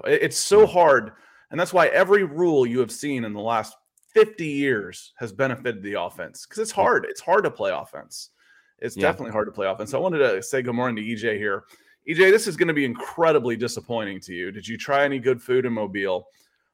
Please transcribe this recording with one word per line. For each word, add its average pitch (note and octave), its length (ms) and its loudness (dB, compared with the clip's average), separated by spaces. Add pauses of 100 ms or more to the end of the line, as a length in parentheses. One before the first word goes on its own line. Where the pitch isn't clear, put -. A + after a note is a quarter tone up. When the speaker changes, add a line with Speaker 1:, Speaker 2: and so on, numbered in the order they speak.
Speaker 1:
It, D3 200 2
it's D3 140 -2
so G#3 280 6
Speaker 2:
Hmm. D3+ 60 2
Speaker 1:
hard. C#3+ 400 4 (380)
And C#3+ 80 -8
that's F3 140 -2
why F3 140 6
every F#3+ 380 4
rule D3+ 420 2
you A#2+ 140 -2
have A#2 120 -2
seen C3+ 320 -6
in G#2 80 -8
the G#2 80 -10
last A2 340 -2 (380)
fifty G#3+ 360 2
years B2+ 680 -4
has A2+ 160 -10
benefited A#2+ 500 -4
the G2+ 120 -8
offense, F2 500 -8
'cause - 140 -20
it's G#3+ 140 -6
Speaker 2:
Yeah. G3 100 0
Speaker 1:
hard. G#3+ 260 0
It's - 140 -12
hard F#3+ 220 2
to D3+ 60 0
play G2+ 200 -4
offense. - 640 -12 (480)
It's A#2 180 -10
Speaker 2:
Yeah. F#2+ 80 0
Speaker 1:
definitely B2+ 260 -4
hard G#2+ 160 -2
to - 40 -18
play G2 140 -4
offense. G2 260 -6
So C3 60 -2
I D3+ 40 -4
wanted F3 160 -2
to A2 240 2
say C3 180 -2
good A#2+ 140 -4
morning A#2+ 220 -2
to G#2+ 140 -8
E A#2 60 -6
J G#2+ 220 -4
here. G#2 260 -6 (420)
E D#3 80 -4
J, F#3 160 6
this A3 160 6
is F3 100 -6
gonna E3+ 160 0
be D3 140 0
incredibly B2 680 0
disappointing A2 640 -6
to F#2 120 -16
you. F2+ 180 -8
Did G2 160 -14
you A2+ 120 -10
try C#3+ 260 2
any C#3 140 -2
good B2 220 0
food B2+ 260 0
in A#2+ 80 -2
Mobile? G2 540 -4 (460)